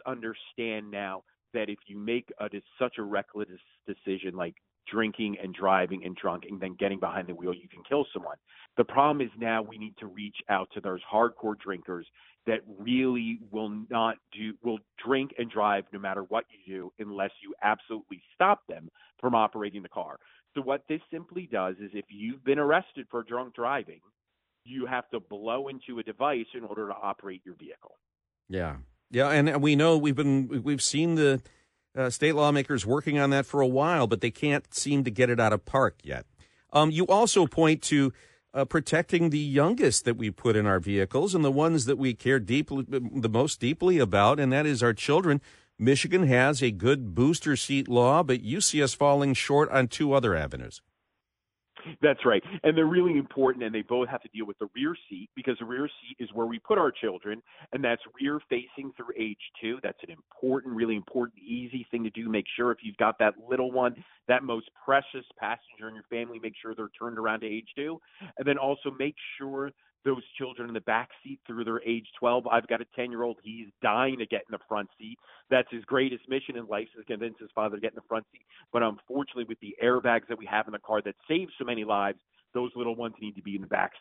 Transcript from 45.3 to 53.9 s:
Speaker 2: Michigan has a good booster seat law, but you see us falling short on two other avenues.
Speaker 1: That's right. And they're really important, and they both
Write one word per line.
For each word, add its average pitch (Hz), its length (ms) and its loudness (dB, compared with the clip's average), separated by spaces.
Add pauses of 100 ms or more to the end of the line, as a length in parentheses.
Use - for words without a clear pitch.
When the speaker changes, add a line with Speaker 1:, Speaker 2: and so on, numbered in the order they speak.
Speaker 2:
Michigan 143 480 4
has 131 380 4
a 123 80 2
good 113 420 0
booster 143 420 2
seat 139 320 -2
law, 123 360 6
but 131 180 0
you 127 180 -4
see 151 220 2
us 131 140 2
falling 143 400 4
short 143 340 4
on 131 180 4
two 147 260 0
other 120 220 4
avenues. 67 460 -6 (1200)
Speaker 1:
That's 143 240 4
right. 110 160 6 (220)
And 156 120 6
they're 160 120 6
really 175 280 4
important, 131 480 2
and 110 120 -4
they 107 80 -4
both 123 260 0